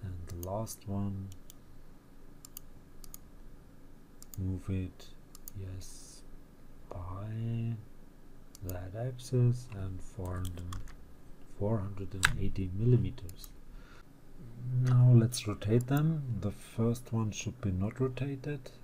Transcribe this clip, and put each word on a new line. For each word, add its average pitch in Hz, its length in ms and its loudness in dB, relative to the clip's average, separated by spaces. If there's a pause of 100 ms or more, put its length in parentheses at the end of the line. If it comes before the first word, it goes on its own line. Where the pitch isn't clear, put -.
and 95 100 -6 (140)
the 87 220 -6
last 110 380 -4
one 98 400 0 (3000)
move 92 320 -2
it, 92 380 -2 (520)
yes, - 640 -10 (680)
by 113 880 -2 (920)
that 90 260 -4 (160)
axis 123 680 4
and 95 260 -4
four 90 340 -4
hundred, 90 400 -4 (840)
four 107 200 2
hundred 98 340 -4
and 95 260 2
eighty 95 380 2
millimeters. 123 720 4 (1300)
Now 127 320 10
let's 113 340 8
rotate 107 400 4
them. 151 360 4 (160)
The 98 120 0
first - 600 0
one 110 200 2
should - 280 -6
be 98 120 0
not 95 280 0
rotated. 135 720 -2 (120)